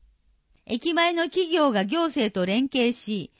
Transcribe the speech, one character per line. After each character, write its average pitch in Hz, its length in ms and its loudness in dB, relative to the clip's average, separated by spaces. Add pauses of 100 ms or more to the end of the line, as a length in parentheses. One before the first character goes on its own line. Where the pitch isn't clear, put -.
(640)
駅 311 300 -2
前 339 180 2
の 339 120 0
企 349 240 -2
業 311 240 2
が 202 120 0
行 302 200 0
政 269 280 0
と 180 140 0
連 226 260 0
携 240 200 2
し、 208 480 -8